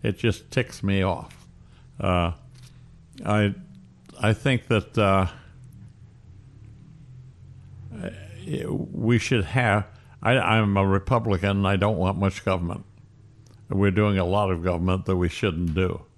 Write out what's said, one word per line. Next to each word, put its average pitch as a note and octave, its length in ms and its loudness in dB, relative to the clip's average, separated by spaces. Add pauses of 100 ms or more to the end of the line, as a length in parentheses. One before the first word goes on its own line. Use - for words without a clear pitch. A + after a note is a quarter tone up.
It G#2 160 -2
just - 320 -2
ticks - 320 -4
me G2 200 0
off. - 440 -4 (520)
Uh, F2 340 0 (920)
I, G#2 300 0 (680)
I G#2+ 120 2
think B2 360 -2
that, G#2+ 280 0
uh, G2 300 4 (3750)
we A#2 260 2
should A2 260 0
have, G#2+ 420 0 (360)
I, A2 100 2
I'm G#2+ 440 2
a G2 100 4
Republican G2 720 0
and G2 100 2
I G2 80 2
don't G2+ 200 2
want F#2 220 0
much F#2+ 260 -2
government. F2 400 -4 (840)
We're G2 220 2
doing G2+ 280 2
a F#2 60 2
lot G2 260 2
of E2+ 120 -2
government F2+ 440 0
that F#2+ 100 0
we F2+ 120 2
shouldn't E2+ 460 -2
do. F2+ 280 -2 (160)